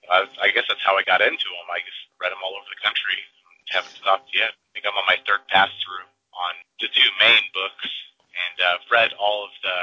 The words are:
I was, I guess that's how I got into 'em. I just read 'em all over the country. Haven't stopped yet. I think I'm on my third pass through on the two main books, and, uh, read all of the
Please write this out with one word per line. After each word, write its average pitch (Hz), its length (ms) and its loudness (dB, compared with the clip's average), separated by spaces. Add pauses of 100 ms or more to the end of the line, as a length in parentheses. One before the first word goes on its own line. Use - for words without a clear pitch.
(100)
I 95 160 2
was, - 60 -20 (100)
I 101 80 2
guess 117 160 0
that's - 160 -6
how 98 160 4
I 95 80 0
got 92 160 4
into 127 320 0
'em. 87 160 -14
I 87 160 -4
just - 140 -16 (180)
read 92 160 -4
'em 92 80 -14
all 95 160 -8
over 101 140 -18
the - 100 -18
country. 95 380 -2 (500)
Haven't - 240 -4
stopped - 400 0
yet. 107 160 0
I - 240 -20
think 107 140 -16
I'm 104 100 -4
on 95 80 -2
my 92 220 4
third 101 180 0
pass 98 240 4 (140)
through 92 220 -12 (280)
on 87 180 -6 (280)
the 113 100 -4
two 135 200 2 (100)
main 110 220 6 (120)
books, 95 320 -6 (480)
and, 87 300 -6
uh, 90 140 2 (120)
read 117 240 4
all 104 320 -2
of 95 60 -16 (100)
the 92 200 -2